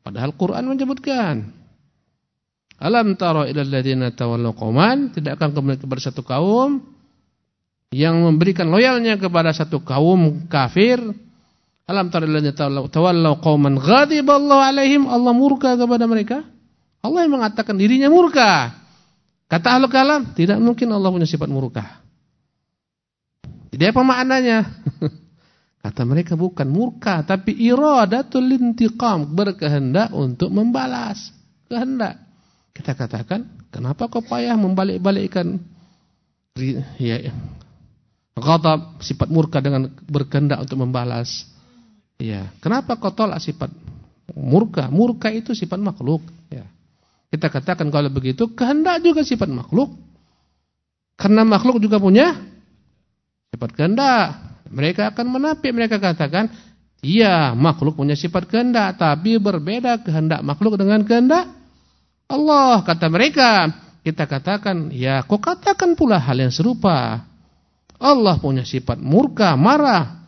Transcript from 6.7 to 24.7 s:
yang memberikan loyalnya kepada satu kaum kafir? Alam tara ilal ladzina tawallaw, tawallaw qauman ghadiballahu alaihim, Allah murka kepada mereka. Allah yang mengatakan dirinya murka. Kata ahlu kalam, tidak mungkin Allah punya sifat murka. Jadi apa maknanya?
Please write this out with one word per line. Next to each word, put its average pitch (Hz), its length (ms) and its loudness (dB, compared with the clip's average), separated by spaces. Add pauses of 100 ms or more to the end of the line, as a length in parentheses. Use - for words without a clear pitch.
yang 151 320 0
memberikan 170 480 2
loyalnya 233 480 2
kepada 170 320 0
satu 156 320 -4
kaum 165 640 2
kafir? 180 500 2 (880)
Alam 185 240 -2
tara 165 160 -2
ilal 151 160 0
ladzina 143 140 -2
tawallaw, 139 340 -4
tawallaw 165 440 2 (120)
qauman 143 320 4
ghadiballahu 285 840 4
alaihim, 277 420 2
Allah 247 320 2
murka 269 400 2
kepada 240 320 0
mereka. 226 320 -2 (600)
Allah 320 240 0
yang 277 80 2
mengatakan 220 420 -4
dirinya 254 320 4
murka. 240 680 4 (680)
Kata 240 320 2
ahlu 262 80 2
kalam, 269 480 2
tidak 202 240 2
mungkin 233 320 2
Allah 196 160 0
punya 180 160 0
sifat 151 240 -4
murka. 131 560 -8 (1700)
Jadi 139 160 -2
apa 254 160 2
maknanya? 254 640 0 (520)